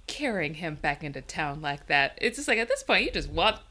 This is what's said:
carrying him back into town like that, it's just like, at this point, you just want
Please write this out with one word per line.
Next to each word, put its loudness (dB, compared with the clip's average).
carrying -2
him -4
back -2
into -8
town -4
like -6
that, 2
it's 0
just -8
like, 4
at 0
this 0
point, 4
you -2
just -2
want 2